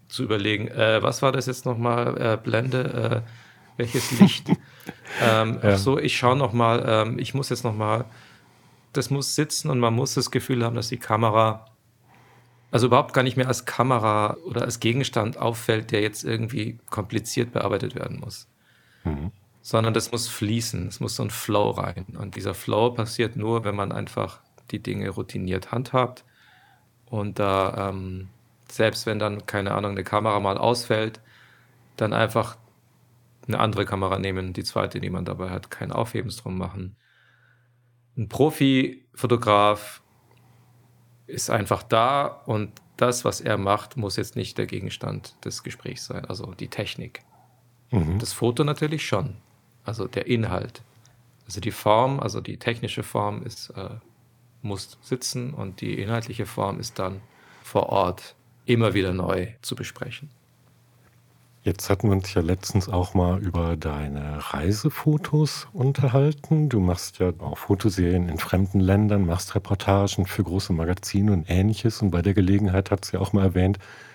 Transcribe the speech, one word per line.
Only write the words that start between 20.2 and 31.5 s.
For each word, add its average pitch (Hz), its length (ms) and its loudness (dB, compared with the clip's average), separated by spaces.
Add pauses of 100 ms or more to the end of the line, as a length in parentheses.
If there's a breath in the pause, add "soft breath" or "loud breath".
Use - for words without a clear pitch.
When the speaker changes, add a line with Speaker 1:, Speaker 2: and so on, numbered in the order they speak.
Speaker 1:
fließen, 110 600 -4
es - 120 -12
muss - 160 -4
so 120 60 -4
ein 110 80 -4
Flow 107 400 0
rein. 95 480 -6
Und 98 180 -10
dieser 95 180 -6
Flow 110 360 2
passiert 113 460 -2
nur, 110 280 -2
wenn 101 100 -2
man 101 180 -4
einfach 101 480 -6 (300)
die 107 120 -6
Dinge 101 280 -4
routiniert 92 600 -6
handhabt 123 520 -2 (840 soft breath)
und 104 320 -4
da, 98 520 2
ähm, 95 440 -10 (360)
selbst 110 360 0
wenn 107 120 -2
dann, 104 280 -4
keine 101 280 -2
Ahnung, 101 180 -2
eine 98 120 -4
Kamera 107 360 0
mal 98 180 0
ausfällt, 110 600 0 (760 soft breath)